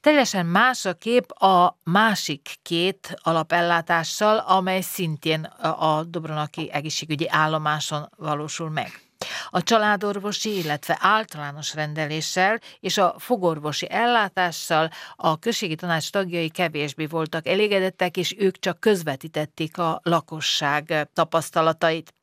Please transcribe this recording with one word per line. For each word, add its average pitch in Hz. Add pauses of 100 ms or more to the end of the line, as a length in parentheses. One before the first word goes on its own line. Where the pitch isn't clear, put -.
teljesen 247
más 220
a 185
kép 240
a 185
másik 185
két 185
alapellátással, 170
amely 190
szintén 160
a, 156
a 156
dobronaki 160
egészségügyi 151
állomáson 156
valósul 151
meg. - (420)
A 175
családorvosi, 208
illetve 156
általános 156
rendeléssel 156 (200)
és 190
a 185
fogorvosi 160
ellátással 185 (260)
a 156
községi 202
tanács 165
tagjai 175
kevésbé 156
voltak 160
elégedettek, 190
és 180
ők 190
csak 175
közvetítették 156
a 165
lakosság 151
tapasztalatait. 160